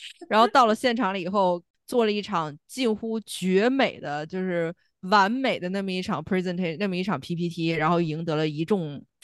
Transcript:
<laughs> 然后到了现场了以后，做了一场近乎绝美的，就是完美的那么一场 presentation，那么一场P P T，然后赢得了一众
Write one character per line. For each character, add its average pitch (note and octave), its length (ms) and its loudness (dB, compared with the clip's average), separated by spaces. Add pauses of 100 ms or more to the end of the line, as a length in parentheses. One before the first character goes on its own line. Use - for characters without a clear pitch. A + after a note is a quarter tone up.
<laughs> - 280 -18
然 G#3 100 2
后 A#3 100 8
到 B3+ 180 6
了 G#3+ 80 4
现 A#3+ 200 0
场 G3+ 200 0
了 G3 40 -6
以 E3 80 -6
后， F3+ 360 2 (240)
做 A#3+ 180 2
了 G#3+ 80 2
一 G#3 80 -2
场 E3 340 -4 (120)
近 A#3+ 280 0
乎 A3+ 260 -6
绝 F#3+ 500 2
美 C4 280 0
的， D3+ 280 -6
就 F#3 160 -6
是 F3 280 -2 (400)
完 G3+ 220 6
美 B3 260 -2
的 F3+ 120 -6
那 G3 100 -4
么 G3 100 -4
一 F#3 120 -2
场 F3 200 -4
presentation， F3+ 560 -2
那 G#3 80 -2
么 F#3 80 -2
一 F3+ 80 -2
场 F#3 160 -2
P E3+ 160 -8
P E3+ 140 -2
T， E3 220 -2
然 D#3 180 0
后 F3 140 4
赢 D#3 200 -4
得 D#3+ 140 -2
了 D#3 100 2
一 D#3 200 -4
众 D#3+ 360 -2 (220)